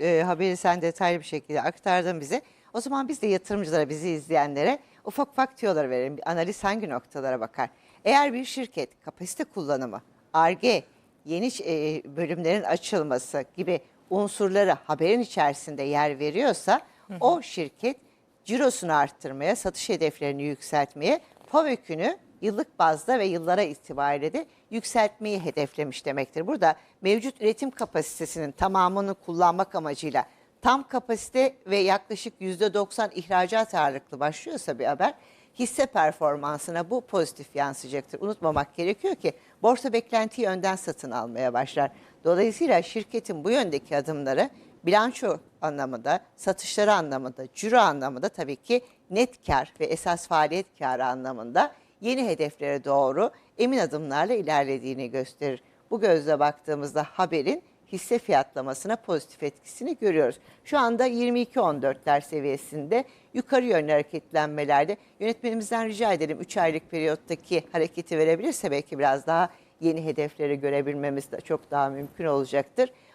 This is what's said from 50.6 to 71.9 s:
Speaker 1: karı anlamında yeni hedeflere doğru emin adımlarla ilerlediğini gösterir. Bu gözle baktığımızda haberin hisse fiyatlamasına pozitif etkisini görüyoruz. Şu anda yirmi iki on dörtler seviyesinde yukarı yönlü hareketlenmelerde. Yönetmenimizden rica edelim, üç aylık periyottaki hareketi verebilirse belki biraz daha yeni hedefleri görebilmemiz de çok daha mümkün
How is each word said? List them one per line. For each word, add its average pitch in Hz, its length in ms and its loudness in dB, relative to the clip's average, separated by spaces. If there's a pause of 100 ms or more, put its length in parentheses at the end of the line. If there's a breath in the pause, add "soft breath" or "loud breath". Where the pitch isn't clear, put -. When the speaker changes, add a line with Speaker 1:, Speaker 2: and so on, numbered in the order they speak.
Speaker 1:
karı 127 260 -2
anlamında 131 680 -2 (280 loud breath)
yeni 247 260 -2
hedeflere 147 580 -2
doğru 139 460 2 (280 soft breath)
emin 247 200 2
adımlarla 156 560 0
ilerlediğini 135 760 -2
gösterir. 131 520 -6 (280 soft breath)
Bu 226 100 -4
gözle 160 380 4
baktığımızda 143 640 -2
haberin 170 600 -2 (300 soft breath)
hisse 233 260 -2
fiyatlamasına 139 760 -2
pozitif - 460 -4
etkisini - 580 -8
görüyoruz. 156 380 2 (260 soft breath)
Şu 294 140 0
anda 233 260 4
yirmi 240 360 2
iki 240 200 0
on 147 220 2
dörtler 143 380 2
seviyesinde 147 840 -2 (300 loud breath)
yukarı 254 300 0
yönlü 156 280 2
hareketlenmelerde. 151 1040 2 (240 soft breath)
Yönetmenimizden 226 640 -4
rica 214 260 0
edelim, 156 280 0
üç - 160 -10
aylık 165 340 0
periyottaki 156 800 -2
hareketi 165 460 -2
verebilirse 170 520 2
belki 139 280 -2
biraz 139 280 2
daha 165 240 2 (300 loud breath)
yeni 160 240 0
hedefleri 147 560 -2
görebilmemiz 139 720 -2
de - 80 -8
çok - 300 -6
daha 143 180 2
mümkün 139 360 -8